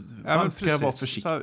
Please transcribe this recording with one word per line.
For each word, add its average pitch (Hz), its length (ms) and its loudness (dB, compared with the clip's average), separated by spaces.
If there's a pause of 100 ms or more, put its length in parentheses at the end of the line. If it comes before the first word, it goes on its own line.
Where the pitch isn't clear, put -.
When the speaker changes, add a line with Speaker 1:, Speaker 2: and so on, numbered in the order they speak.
(260)
Speaker 1:
Ja, - 100 -2
Speaker 2:
man 160 40 6
Speaker 1:
men 185 120 2
Speaker 2:
ska - 140 -4
Speaker 1:
precis. 151 160 4
Speaker 2:
vara 143 100 2
försiktig, - 320 -4
Speaker 1:
Så 160 200 0